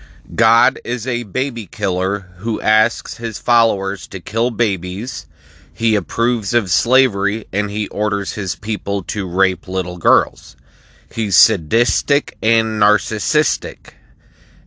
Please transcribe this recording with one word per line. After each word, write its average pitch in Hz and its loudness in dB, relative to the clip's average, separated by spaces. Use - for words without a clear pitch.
God 117 4
is 117 -4
a 120 -4
baby 117 -4
killer 95 0
who 107 -2
asks 110 0
his 117 -8
followers 104 2
to 98 -6
kill 117 0
babies. 98 -4
He 113 0
approves 113 0
of 110 2
slavery, 110 2
and 101 0
he 104 -2
orders 101 0
his 98 -4
people 101 -2
to 101 -4
rape 92 0
little 92 -2
girls. - 0
He's 107 -2
sadistic 113 0
and 113 0
narcissistic, 104 0